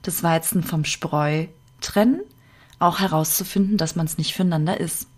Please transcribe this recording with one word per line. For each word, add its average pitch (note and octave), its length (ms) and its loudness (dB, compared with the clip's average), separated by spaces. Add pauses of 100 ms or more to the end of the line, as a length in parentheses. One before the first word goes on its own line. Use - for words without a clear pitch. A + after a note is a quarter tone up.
das - 220 -6
Weizen E3 400 0
vom D#3 220 -2
Spreu D3+ 600 -2 (340)
trennen, B3+ 420 2 (580)
auch F3 200 2
herauszufinden, F#3+ 760 0
dass E3 180 -2
man's D#3+ 220 -2
nicht D#3 160 -2
füreinander E3+ 460 2
ist. - 280 -6 (100)